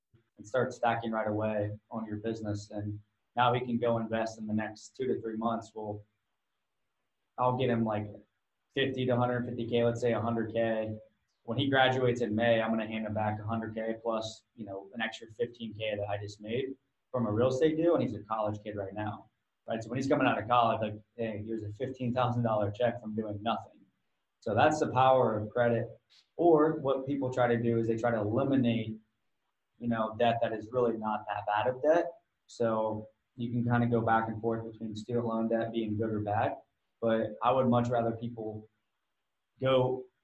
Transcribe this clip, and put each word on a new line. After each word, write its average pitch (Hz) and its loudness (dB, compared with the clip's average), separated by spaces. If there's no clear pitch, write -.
and - -18
start 123 0
stacking 117 -2
right 110 -2
away 107 -2
on 113 -6
your 104 -8
business. 107 -6
And 104 -6
now 120 4
he 123 0
can 120 -2
go 117 2
invest 113 -4
in 110 -10
the 107 -4
next 107 -4
two 127 -4
to 110 -2
three 110 -6
months. 113 -4
Well, 104 -8
I'll 123 2
get 127 2
him, 117 2
like, 104 -2
fifty 131 0
to 120 4
hundred 123 0
fifty 120 -6
K, 117 2
let's 117 2
say 120 2
a 107 0
hundred 113 -2
K. 113 0
when 117 -6
he 139 0
graduates 127 4
in 107 -2
May, 117 4
I'm 110 0
gonna 113 0
hand 110 -6
him 104 -6
back 107 -2
a 104 -8
hundred 110 -4
K 110 -4
plus, 110 -4
you 113 -10
know, 98 -10
an 117 -6
extra 113 -6
fifteen 113 -6
K 107 -4
that 101 -4
I 104 -2
just 107 -10
made 117 -4
from 117 -2
a 104 0
real 120 4
estate 156 2
deal, 165 4
and 131 2
he's 104 -2
a 101 -10
college 107 -4
kid 101 -8
right 98 -8
now, 107 -8
right? 113 -4
So 113 -10
when 127 -4
he's 131 -2
coming 139 2
out 110 2
of 107 -8
college, 113 4
like, 107 -4
"Hey, 110 -4
here's 110 -6
a 104 -8
fifteen 127 -4
thousand 120 0
dollar 107 2
check 120 0
from 107 -10
doing 107 -4
nothing." 110 -2
So 107 -2
that's 139 6
the 151 2
power 127 6
of 107 -4
credit. 120 2
Or 160 6
what 135 0
people 135 -2
try 123 4
to 117 4
do 117 2
is 113 0
they 113 2
try 117 2
to 113 0
eliminate, 117 2
you 120 -6
know, 110 0
debt 117 4
that 110 0
is 107 -6
really 120 2
not 107 -4
that 104 -4
bad 107 0
of 127 -6
debt. 165 4
So 110 -2
you 120 -6
can 120 0
kinda 120 2
go 117 2
back 113 2
and 107 -8
forth 113 -4
between 110 -10
student 117 -4
loan 113 -2
debt 113 0
being 107 -2
good 110 0
or 104 -2
bad, 107 0
but 113 0
I 123 4
would 127 4
much 120 4
rather 117 0
people 107 -8
go 131 2